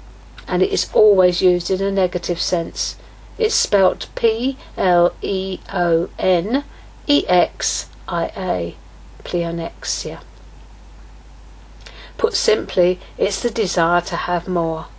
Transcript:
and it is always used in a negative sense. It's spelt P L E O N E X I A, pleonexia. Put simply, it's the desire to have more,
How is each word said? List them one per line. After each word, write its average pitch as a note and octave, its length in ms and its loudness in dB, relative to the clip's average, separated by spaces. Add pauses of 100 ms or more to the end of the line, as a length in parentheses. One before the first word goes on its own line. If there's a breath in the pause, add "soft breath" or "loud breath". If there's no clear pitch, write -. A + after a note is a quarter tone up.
(480)
and F3+ 140 0
it - 100 0
is - 220 -2
always F#3+ 480 6
used F3+ 280 2
in F#3 120 0
a G3 100 0
negative F3+ 480 -2
sense. - 560 -4 (420 soft breath)
It's G#3+ 160 0
spelt - 600 2
P A#3 420 0 (200 loud breath)
L F3 440 4
E F#3+ 380 -4 (140)
O E3+ 460 0
N F#3+ 460 0 (420 soft breath)
E C#4+ 200 2
X - 640 0 (180)
I E3+ 300 -4
A, F3+ 400 -4 (480)
pleonexia. E3 960 -6 (2000 loud breath)
Put - 160 2
simply, F#3 680 0 (180 loud breath)
it's F#3+ 240 -2
the A#3+ 80 0
desire F3 520 0
to E3+ 140 -6
have F3 300 -4
more, E3 400 -2 (120)